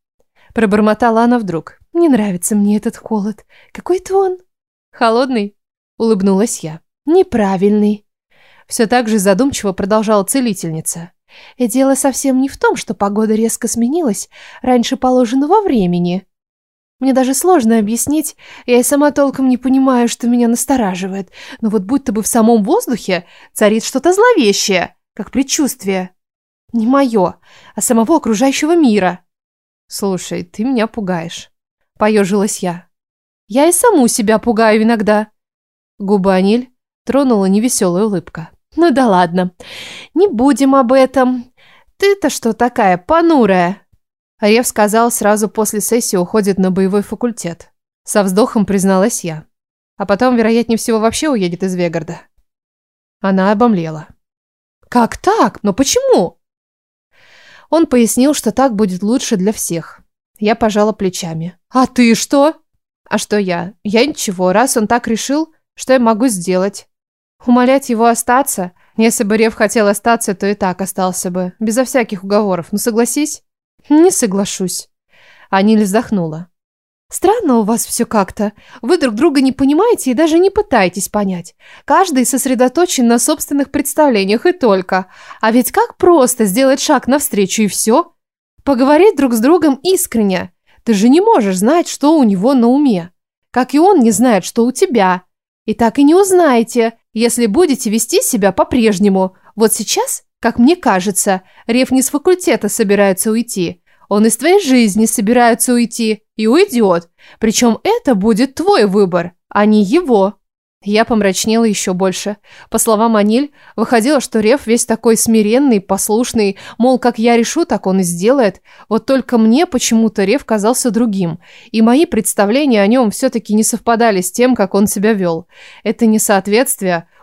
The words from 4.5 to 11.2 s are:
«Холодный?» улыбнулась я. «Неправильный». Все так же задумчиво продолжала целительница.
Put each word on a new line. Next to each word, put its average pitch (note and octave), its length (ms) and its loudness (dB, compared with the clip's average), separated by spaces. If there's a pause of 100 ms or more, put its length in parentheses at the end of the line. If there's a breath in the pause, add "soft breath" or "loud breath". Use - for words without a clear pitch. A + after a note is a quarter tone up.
«Холодный?» A#3 640 -2 (420)
улыбнулась G3+ 640 0
я. D#3+ 220 -12 (240)
«Неправильный». G#3 1000 2 (640 soft breath)
Все A3+ 200 -2
так A#3+ 200 0
же A3 120 0
задумчиво G3+ 520 0
продолжала G3+ 520 0
целительница. E3+ 880 -6 (460 loud breath)